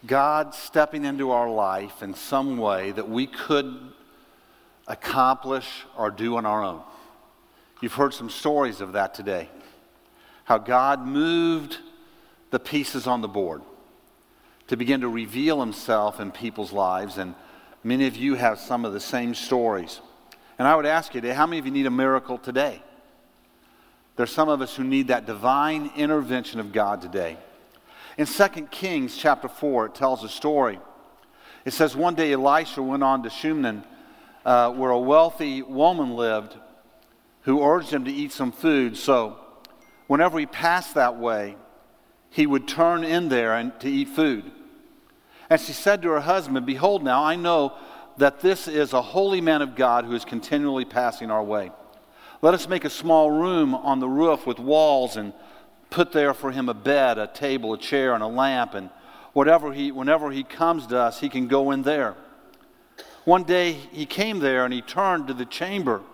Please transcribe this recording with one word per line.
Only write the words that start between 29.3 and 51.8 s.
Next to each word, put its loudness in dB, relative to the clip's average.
four, 0
it -12
tells 0
a -12
story. 0
It -6
says, 2
One 0
day 2
Elisha 2
went -2
on 2
to -8
Shunem, -2
uh, 6
where 0
a 4
wealthy 4
woman 2
lived, -2
who 2
urged 4
him -2
to -4
eat -6
some -4
food. 0
So 2
whenever 2
he -2
passed -2
that 2
way, -4
he 2
would 0
turn 2
in 0
there 2
and -2
to -6
eat -2
food. 0
And 6
she -8
said 0
to 0
her 2
husband, 0
'Behold, 0
now 2
I 2
know 0
that 4
this 2
is 0
a 4
holy 0
man 2
of -6
God 4
who -4
is -2
continually -2
passing -2
our 0
way. -4